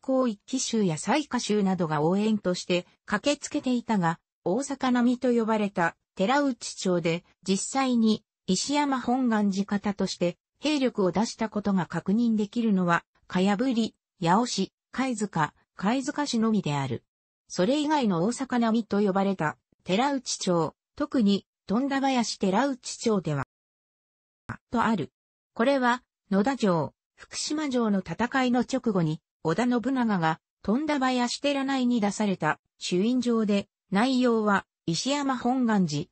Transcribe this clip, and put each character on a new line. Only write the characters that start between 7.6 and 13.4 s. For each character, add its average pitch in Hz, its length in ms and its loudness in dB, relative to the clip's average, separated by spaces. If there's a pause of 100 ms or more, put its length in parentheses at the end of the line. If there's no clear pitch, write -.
際 262 280 0
に 220 280 2 (200)
石 190 280 -2
山 285 260 0
本 247 300 0
願 208 220 2
寺 196 120 -2
方 202 300 -2
と 190 120 -2
し - 120 -8
て 175 200 -2 (220)
兵 294 200 0
力 220 260 0
を 175 80 2
出 214 120 2
し - 120 -10
た 220 100 -4
こ 208 140 -6
と 202 120 0
が 175 120 0
確 170 260 -4
認 226 240 2
で 208 140 -2
き 240 120 -4
る 226 120 2
の 185 120 2
は、 170 200 0 (220)
か 185 120 -2
や 196 160 4